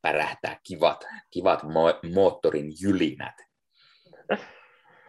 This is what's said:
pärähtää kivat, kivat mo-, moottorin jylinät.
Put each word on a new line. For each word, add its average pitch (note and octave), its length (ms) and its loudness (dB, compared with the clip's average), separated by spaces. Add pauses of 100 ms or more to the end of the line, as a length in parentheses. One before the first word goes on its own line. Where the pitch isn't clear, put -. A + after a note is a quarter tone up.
pärähtää - 640 -4
kivat, E2 420 -2 (260)
kivat F2+ 320 0
mo-, D#2+ 500 0
moottorin D#2 680 2
jylinät. E2+ 540 0 (1700)